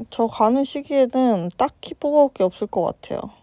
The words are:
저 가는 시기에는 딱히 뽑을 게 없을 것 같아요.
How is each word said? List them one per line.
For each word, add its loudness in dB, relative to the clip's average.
저 -2
가는 2
시기에는 0
딱히 -6
뽑을 2
게 -2
없을 -4
것 -4
같아요. -6